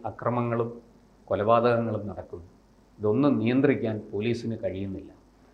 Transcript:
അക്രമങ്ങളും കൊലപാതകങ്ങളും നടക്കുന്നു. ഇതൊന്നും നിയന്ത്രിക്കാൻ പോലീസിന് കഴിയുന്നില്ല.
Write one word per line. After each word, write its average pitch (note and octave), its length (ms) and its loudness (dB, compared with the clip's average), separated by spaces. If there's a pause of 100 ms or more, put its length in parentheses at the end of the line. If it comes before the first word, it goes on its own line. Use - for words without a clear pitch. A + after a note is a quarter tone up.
അക്രമങ്ങളും A#2 640 -2 (540)
കൊലപാതകങ്ങളും A2+ 840 2
നടക്കുന്നു. - 420 -12 (500)
ഇതൊന്നും A#2 400 2
നിയന്ത്രിക്കാൻ A2+ 580 2 (160)
പോലീസിന് A2+ 520 -2
കഴിയുന്നില്ല. F#2+ 480 -6 (420)